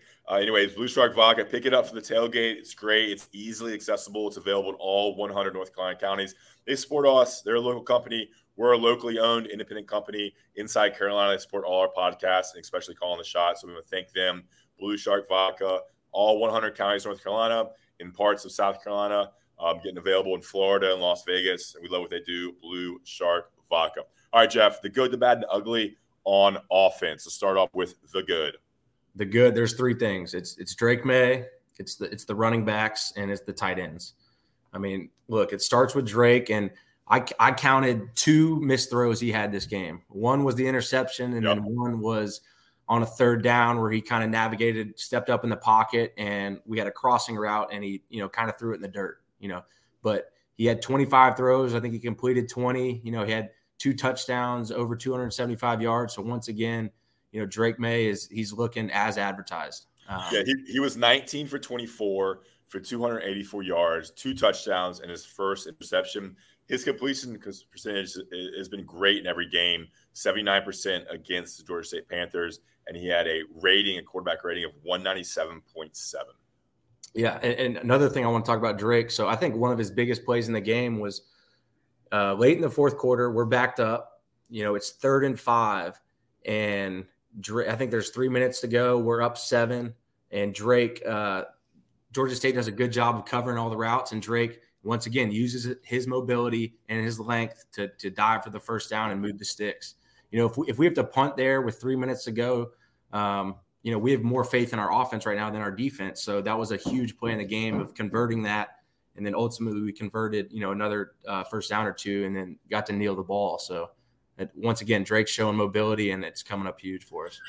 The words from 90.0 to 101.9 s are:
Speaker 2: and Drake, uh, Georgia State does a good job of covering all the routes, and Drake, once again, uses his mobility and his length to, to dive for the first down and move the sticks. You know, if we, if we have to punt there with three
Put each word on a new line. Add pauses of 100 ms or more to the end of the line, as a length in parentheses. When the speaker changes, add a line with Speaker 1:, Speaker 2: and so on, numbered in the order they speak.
Speaker 2:
and
Drake,
uh, (680)
Georgia
State
does
a
good
job
of
covering
all
the
routes,
and
Drake, (220)
once
again,
uses
his
mobility (120)
and
his
length
to, (100)
to
dive
for
the
first
down
and
move
the
sticks. (360)
You
know,
if
we,
if
we
have
to
punt
there
with
three